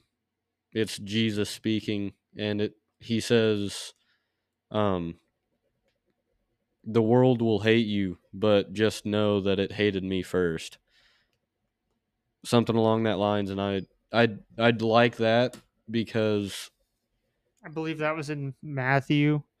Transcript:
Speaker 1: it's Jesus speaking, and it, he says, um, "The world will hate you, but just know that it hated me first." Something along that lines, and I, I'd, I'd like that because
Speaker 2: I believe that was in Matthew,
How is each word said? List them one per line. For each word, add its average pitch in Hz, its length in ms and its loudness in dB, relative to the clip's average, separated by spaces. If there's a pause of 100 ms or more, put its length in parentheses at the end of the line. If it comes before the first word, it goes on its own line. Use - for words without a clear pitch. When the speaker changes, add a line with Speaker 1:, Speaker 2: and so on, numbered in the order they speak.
(720)
Speaker 1:
it's 110 260 -4
Jesus 104 500 -2
speaking, 104 640 -4 (240)
and 104 240 -4
it, 104 140 -4 (240)
he 113 220 -4
says, 107 720 0 (760)
um, 92 500 -2 (1600)
"The 113 180 0
world 123 400 4
will 110 200 2
hate 113 260 4
you, 98 320 -2 (140)
but 101 400 2
just 104 320 -2
know 104 360 0
that 95 180 0
it 98 120 -2
hated 98 320 0
me 92 180 -4
first." 87 560 -4 (1700)
Something 117 300 2
along 110 280 2
that 107 140 0
lines, 104 320 0
and 98 120 -6
I, 98 200 -2 (300)
I'd, 110 280 2 (180)
I'd 113 240 2
like 117 360 2
that 117 400 2 (320)
because 107 800 -2 (960)
Speaker 2:
I 185 60 -16
believe 160 300 -6
that 156 160 -2
was 143 140 -6
in 143 320 -6
Matthew, 147 800 2 (180)